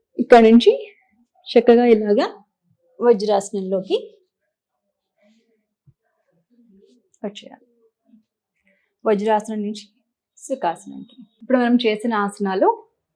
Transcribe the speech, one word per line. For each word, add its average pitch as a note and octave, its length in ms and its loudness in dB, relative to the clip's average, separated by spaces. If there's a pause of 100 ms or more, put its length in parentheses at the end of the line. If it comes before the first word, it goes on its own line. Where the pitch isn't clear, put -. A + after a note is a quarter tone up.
(240)
ఇక్కడ A#3+ 240 6
నుంచి A#3+ 240 6 (800)
చక్కగా A#3+ 420 4
ఇలాగా G#3+ 320 0 (800)
వజ్రాసనంలోకి G3 920 -2 (3250)
వచ్చేయాలి. - 420 -16 (1400)
వజ్రాసనం G#3+ 580 -2
నుంచి G#3+ 180 -12 (600)
సుఖాసనంకి. E3+ 720 -10 (240)
ఇప్పుడు B3 220 -2
మనం A#3+ 140 0 (100)
చేసిన G#3+ 260 -4 (140)
ఆసనాలు G3 420 -2 (480)